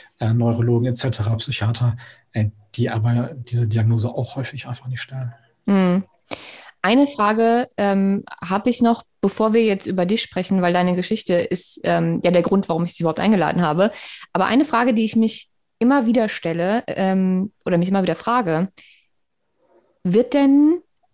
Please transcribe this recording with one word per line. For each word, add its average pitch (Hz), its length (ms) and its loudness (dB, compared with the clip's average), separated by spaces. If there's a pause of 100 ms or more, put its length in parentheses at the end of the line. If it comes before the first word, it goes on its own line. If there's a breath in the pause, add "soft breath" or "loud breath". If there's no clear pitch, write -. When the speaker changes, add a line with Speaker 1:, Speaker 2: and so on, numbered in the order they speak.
(180 loud breath)
Speaker 1:
äh, 113 160 0
Neurologen 117 520 2
et 123 120 -2
cetera, 113 380 -2
Psychiater, 117 600 -2 (360 loud breath)
äh, 107 180 -2 (240)
die 123 160 -2
aber 120 440 0
diese 120 320 -4
Diagnose 113 440 0
auch - 260 -8
häufig 131 320 -10
einfach 127 200 -12
nicht 127 120 -8
stellen. 127 320 -10 (340)
Speaker 2:
Hm. 190 380 2 (800 loud breath)
Eine 247 240 4
Frage, 226 680 0
ähm, 196 480 0 (180)
habe 190 280 -2
ich 240 100 -2
noch, 233 240 2 (160)
bevor 214 320 0
wir 226 100 4
jetzt 202 240 0
über 185 200 -2
dich 214 160 0
sprechen, 190 400 -2
weil 175 100 2
deine 180 240 2
Geschichte 180 380 -2
ist, - 500 -2
ähm, 170 400 0
ja 175 60 2
der 175 120 4
Grund, 196 280 0
warum 170 140 -2
ich 175 80 -6
dich - 80 -10
überhaupt 160 200 -2
eingeladen 175 420 2
habe. 170 280 2 (420 loud breath)
Aber 185 140 0
eine 262 180 2
Frage, 247 280 0
die 220 120 2
ich 214 100 -2
mich 220 360 0 (280)
immer 254 280 2
wieder 226 220 2
stelle, 175 600 -2
ähm, 190 640 0 (120)
oder 180 140 0
mich 175 100 0
immer 196 140 0
wieder 165 140 0
frage, 190 540 -2 (1300 soft breath)
wird 214 280 2
denn 285 480 4 (340)